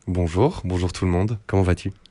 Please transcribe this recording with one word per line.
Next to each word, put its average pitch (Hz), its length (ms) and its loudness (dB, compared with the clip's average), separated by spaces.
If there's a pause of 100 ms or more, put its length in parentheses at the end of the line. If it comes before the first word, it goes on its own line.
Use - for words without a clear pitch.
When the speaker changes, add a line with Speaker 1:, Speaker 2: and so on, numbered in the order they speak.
Speaker 1:
Bonjour, 90 580 0
bonjour 90 260 0
tout - 140 -4
le 90 60 2
monde. 104 260 0 (100)
Speaker 2:
Comment 98 160 2
vas-tu ? 92 280 0 (200)